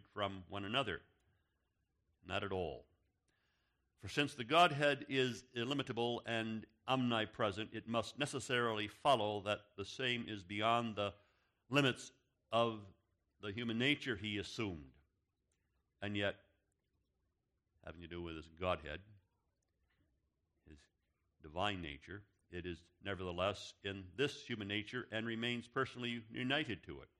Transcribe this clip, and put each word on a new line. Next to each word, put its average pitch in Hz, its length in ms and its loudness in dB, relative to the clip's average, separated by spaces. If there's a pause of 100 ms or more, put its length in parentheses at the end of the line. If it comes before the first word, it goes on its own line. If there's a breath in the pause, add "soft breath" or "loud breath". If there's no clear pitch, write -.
(140)
from 98 360 -4
one 98 160 -4
another. 107 360 0 (1300)
Not 98 160 0
at 98 80 -2
all. 85 340 -4 (1160)
For 104 60 -8
since 143 260 0
the 120 100 -6
Godhead 147 680 6
is 127 340 2 (120)
illimitable 120 680 0
and 110 400 -2 (220)
omnipresent, 113 840 2
it 110 140 -8
must 117 300 0
necessarily 120 720 0
follow 107 540 2
that 101 180 2 (180)
the 98 80 -4
same 123 420 -2
is 104 160 -6
beyond 110 520 2
the 101 180 0 (560 soft breath)
limits 131 420 4 (400)
of 113 280 4 (640)
the 104 100 -4
human 113 260 0
nature 135 380 2
he 104 220 -2
assumed. 90 540 -4 (1080)
And 104 140 -4
yet, 101 200 0 (1500)
having 82 160 -14
to 85 60 -14
do 87 140 -8
with 82 160 -6
his 78 120 -12 (100)
Godhead, 85 400 0 (1700)
his 78 100 -20 (640)
divine 90 400 0
nature, 82 400 -10 (300)
it 87 140 -8
is 87 120 -4 (260)
nevertheless 92 720 0 (100)
in 98 200 -4 (140)
this 139 280 2
human 107 220 -4
nature 104 440 -2
and 110 140 -2
remains 117 420 -2
personally 120 540 -2 (100)
united 127 520 0
to 71 180 -10
it. - 80 -20 (100)